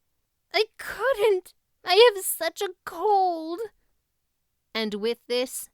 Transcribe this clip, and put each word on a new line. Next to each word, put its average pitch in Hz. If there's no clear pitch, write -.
I 381
couldn't. 427
I 427
have 381
such -
a 381
cold. 349
And 220
with 220
this, 247